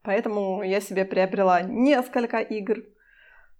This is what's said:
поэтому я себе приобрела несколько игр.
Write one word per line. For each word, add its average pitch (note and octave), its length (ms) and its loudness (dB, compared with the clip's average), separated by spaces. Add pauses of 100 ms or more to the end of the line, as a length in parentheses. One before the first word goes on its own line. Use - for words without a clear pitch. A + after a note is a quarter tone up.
поэтому G#3 600 -2
я F#3+ 180 0
себе F#3+ 240 -2
приобрела F#3+ 580 2
несколько B3 760 0
игр. G#3+ 380 -4 (840)